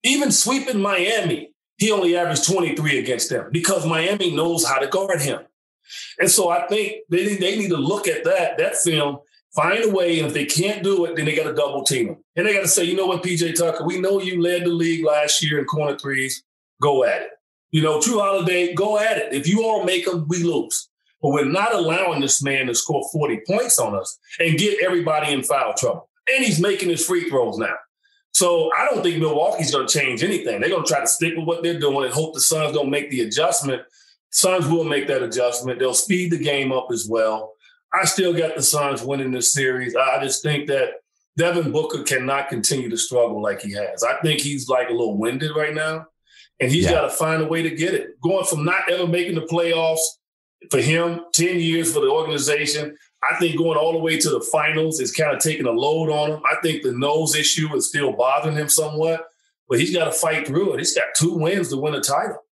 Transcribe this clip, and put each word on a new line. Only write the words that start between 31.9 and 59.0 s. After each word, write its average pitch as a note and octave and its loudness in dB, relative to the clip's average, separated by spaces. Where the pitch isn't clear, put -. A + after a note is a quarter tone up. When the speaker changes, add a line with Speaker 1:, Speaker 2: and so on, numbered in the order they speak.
Speaker 1:
and B2 -4
hope D#3 -2
the - -6
Suns D3+ 0
don't C#3 0
make C#3+ -2
the B2 -2
adjustment. C3+ 0
Suns F#3 2
will E3 2
make C#3+ 0
that C3 0
adjustment. B2 -2
They'll B2+ 2
speed F3+ 0
the E3 0
game C#3 0
up B2+ 0
as G#2 -4
well. A2 0
I F#3 2
still F3+ 2
got E3 0
the C#3+ -4
Suns C#3 0
winning C3+ -2
this B2 0
series. B2+ 0
I, C3 2
I C3+ -2
just C3 -4
think D3 -2
that C3+ 0
Devin E3+ 2
Booker D3+ -2
cannot C3+ -2
continue A#2+ -2
to A2+ -4
struggle A2+ 0
like G2+ -4
he G2+ -8
has. G#2 -4
I C3 0
think D3+ 0
he's, C#3 -6
like, B2 2
a - 0
little A2+ 0
winded C3+ -2
right D3+ -2
now, D#3 -4
and B2+ 2
he's F3 4
Speaker 2:
Yeah. E3+ 4
Speaker 1:
gotta - 2
find D#3+ 0
a D3+ 0
way E3 0
to D#3+ -2
get F3 -2
it. - -6
Going F#3 0
from D#3 -2
not F#3 0
ever F3+ 0
making F3 0
the D#3 -4
playoffs – E3 0
for C3 2
him, E3+ 2
ten F3 2
years E3 0
for D3 2
the C3+ 4
organization, D3 -2
I D3 0
think E3 0
going D#3 2
all D#3+ 2
the E3 0
way D#3+ 0
to D#3 2
the C3 -2
finals D#3 0
is B2 -2
kinda D3+ 0
taking C#3+ 0
a A#2 2
load D3+ 2
on D3+ 0
him. D3+ -8
I C3 2
think D#3 -2
the B2+ 0
nose D3 0
issue D3+ 0
is - 0
still C#3+ -2
bothering C#3 0
him D3 -2
somewhat, D#3+ 0